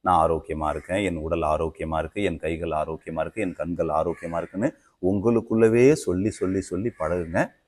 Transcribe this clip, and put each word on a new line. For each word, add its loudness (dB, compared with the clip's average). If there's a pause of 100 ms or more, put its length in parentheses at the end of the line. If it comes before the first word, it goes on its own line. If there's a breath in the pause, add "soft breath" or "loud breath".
"நான் 4
ஆரோக்கியமா -2
இருக்கேன், -2
என் 0
உடல் -2
ஆரோக்கியமா -2
இருக்கு, -4
என் -2
கைகள் -4
ஆரோக்கியமா -4
இருக்கு, -4
என் -4
கண்கள் -4
ஆரோக்கியமா -2
இருக்குன்னு" -4 (280 soft breath)
உங்களுக்குள்ளவே 4
சொல்லி, 0
சொல்லி, -2
சொல்லி -4
பழகுங்க. -2 (180)